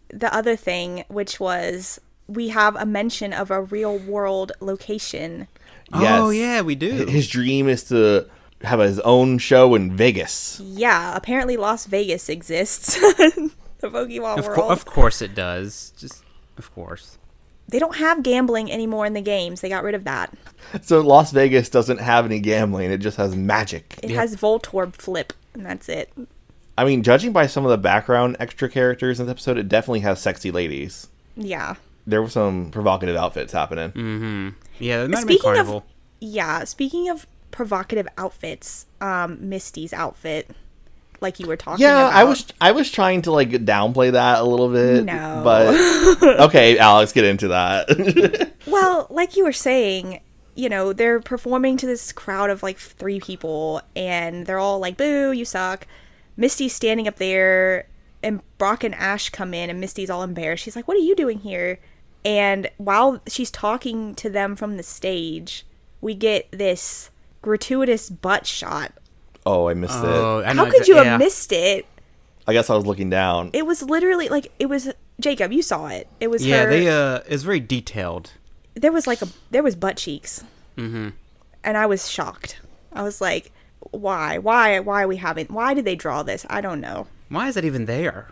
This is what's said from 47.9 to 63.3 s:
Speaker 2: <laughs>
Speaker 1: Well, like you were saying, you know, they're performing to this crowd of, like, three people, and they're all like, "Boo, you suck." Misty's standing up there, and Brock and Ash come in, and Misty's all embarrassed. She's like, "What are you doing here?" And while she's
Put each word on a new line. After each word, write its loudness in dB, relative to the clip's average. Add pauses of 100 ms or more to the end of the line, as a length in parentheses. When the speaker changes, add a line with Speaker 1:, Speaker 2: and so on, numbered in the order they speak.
Speaker 2:
<laughs> -20
Speaker 1:
Well, 2
like -2
you 4
were 0
saying, -2 (340)
you -4
know, -2
they're 0
performing -2
to -6
this -6
crowd -4
of, -4
like, -8
three -8
people, -8 (140)
and -6
they're -4
all 0
like, -6
"Boo, 0
you -4
suck." -6 (500)
Misty's -2
standing -2
up -10
there, 2 (360)
and -6 (180)
Brock 0
and -4
Ash -4
come -10
in, -8
and -10
Misty's -8
all -6
embarrassed. -6
She's -12
like, -12
"What 0
are 4
you 4
doing -2
here?" -6 (440)
And 0
while 2
she's -6